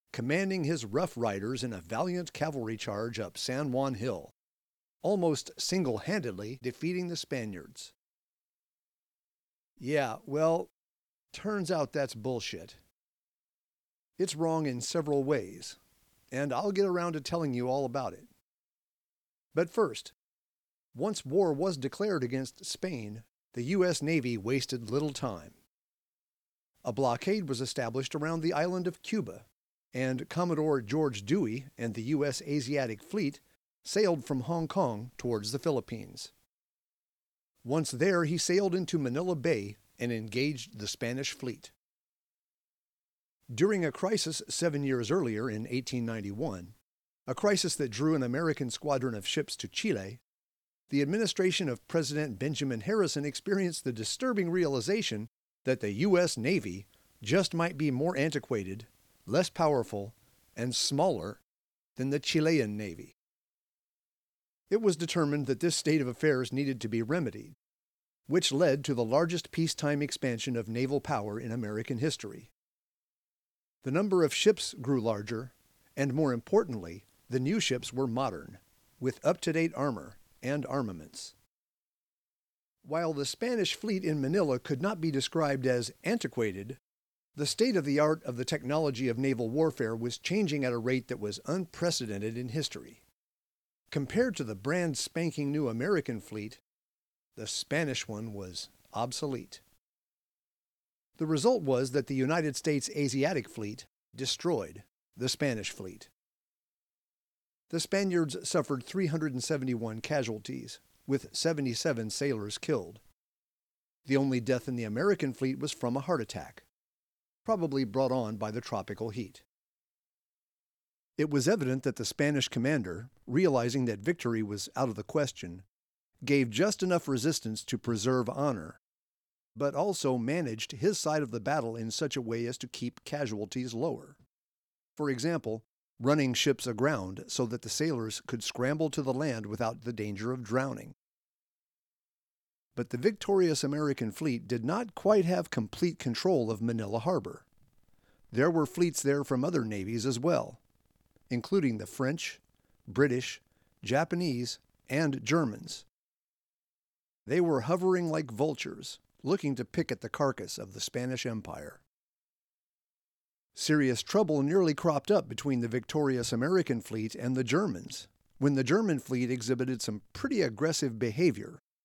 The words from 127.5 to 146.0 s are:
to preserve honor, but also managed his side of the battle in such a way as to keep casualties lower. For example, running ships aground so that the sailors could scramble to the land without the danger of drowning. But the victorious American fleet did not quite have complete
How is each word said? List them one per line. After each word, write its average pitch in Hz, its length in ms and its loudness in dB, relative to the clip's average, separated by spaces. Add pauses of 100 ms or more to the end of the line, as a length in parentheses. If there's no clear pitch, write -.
to 120 120 -2
preserve 120 500 2
honor, 123 520 -2 (760)
but 139 200 0
also 147 420 2
managed 120 540 -2
his 160 260 2
side 151 240 2
of 123 80 -4
the 117 80 -4
battle 117 380 0
in 113 160 -4
such 147 240 -2
a 131 60 -2
way 117 240 -2
as 123 120 -4
to 127 80 -8
keep - 380 -8
casualties 123 680 -4
lower. 120 440 -4 (800)
For 147 120 -2
example, 127 540 -2 (380)
running 135 340 4
ships - 320 2
aground 113 640 0
so 127 180 0
that 117 160 -6
the 113 60 -10
sailors 120 580 -2
could 117 160 -6
scramble 147 480 0
to 156 100 -4
the 131 140 0
land 127 320 -2
without 113 360 -2
the 120 100 -4
danger 104 400 -2
of 127 100 -4
drowning. 117 540 -2 (1800)
But - 160 -4
the 123 80 -4
victorious 185 640 2
American 139 480 0
fleet 123 380 -2
did 117 160 0
not 202 320 -2
quite 202 280 6
have 180 260 2
complete 160 500 0